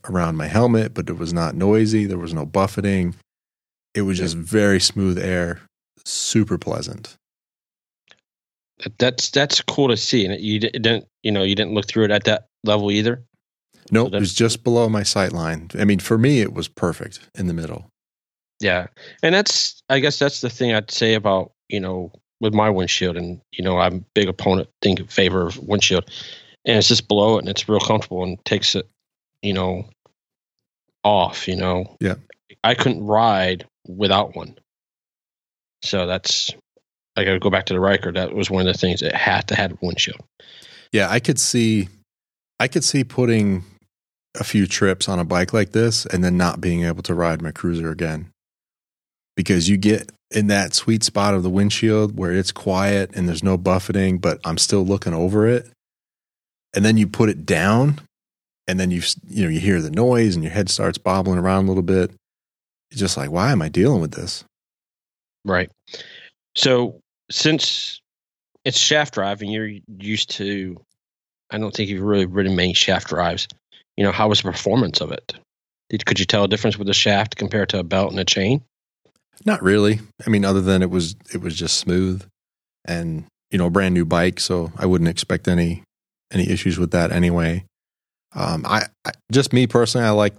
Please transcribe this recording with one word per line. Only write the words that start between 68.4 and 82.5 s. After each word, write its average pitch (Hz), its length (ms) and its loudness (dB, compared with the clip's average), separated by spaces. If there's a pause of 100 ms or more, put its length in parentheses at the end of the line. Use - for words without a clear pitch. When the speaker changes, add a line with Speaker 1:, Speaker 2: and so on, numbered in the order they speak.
Speaker 2:
it's 127 120 -2
shaft 151 360 2
drive 101 280 -4
and 104 100 -6
you're 107 200 -6 (280)
used 101 320 -4
to, 98 460 -6 (720)
I 113 60 -6
don't 107 160 -4
think 104 160 -4
you've 95 140 -4
really 101 220 2
ridden 95 300 0
many 90 180 2
shaft 90 340 0
drives, 85 400 -2 (480)
you 104 80 0
know, 98 80 2
how 107 180 2
was 101 120 4
the 95 100 -4
performance 101 500 0
of 78 100 -6
it? - 220 -10 (560)
Did, - 160 -6
could 95 140 0
you 92 60 0
tell 104 180 2
a 98 40 4
difference 107 300 0
with 104 100 -6
the 98 60 0
shaft 101 440 0
compared 101 320 -2
to 101 100 -2
a 90 40 -4
belt 95 280 0
and 98 80 -6
a 92 60 -4
chain? 104 360 0 (840)
Speaker 1:
Not 208 180 0
really. 104 360 4 (260)
I - 40 -2
mean, 101 160 4
other 95 160 2
than 92 200 4
it 92 80 0
was, 90 260 -2 (180)
it 90 80 -8
was 82 140 -6
just 82 220 -2
smooth 92 480 -2 (600)